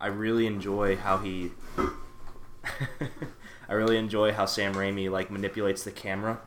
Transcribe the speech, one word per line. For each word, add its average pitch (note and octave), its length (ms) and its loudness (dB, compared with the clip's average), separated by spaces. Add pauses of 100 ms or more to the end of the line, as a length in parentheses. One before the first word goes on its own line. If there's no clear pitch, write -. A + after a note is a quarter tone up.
I G#2 80 -2
really A2 400 2
enjoy G2+ 480 2
how F#2+ 220 2
he, F#2 340 -2 (240)
<laughs> - 1900 -6
I - 40 -2
really A2 240 4
enjoy G#2+ 360 4
how G#2 140 2
Sam G2 280 0
Raimi, G2 360 0
like, F#2+ 200 0
manipulates G2+ 540 0
the G#2 80 -6
camera G#2 540 -4